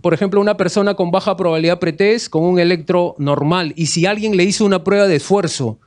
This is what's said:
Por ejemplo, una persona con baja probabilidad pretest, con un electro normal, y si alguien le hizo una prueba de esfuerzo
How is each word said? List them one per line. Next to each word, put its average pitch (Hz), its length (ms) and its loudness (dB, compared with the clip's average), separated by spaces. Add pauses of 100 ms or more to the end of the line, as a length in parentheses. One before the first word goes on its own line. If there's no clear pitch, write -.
Por 170 120 0
ejemplo, 196 260 0
una 208 180 2
persona 196 380 0
con 180 160 -2
baja 190 260 0
probabilidad 170 420 0
pretest, 202 500 0
con 160 140 0
un 180 160 2
electro 175 580 0
normal, 147 580 0
y 165 100 -2
si 165 200 0
alguien 214 320 0
le 175 60 2
hizo 202 220 0
una 190 180 0
prueba 202 240 2
de 175 80 2
esfuerzo 143 720 -2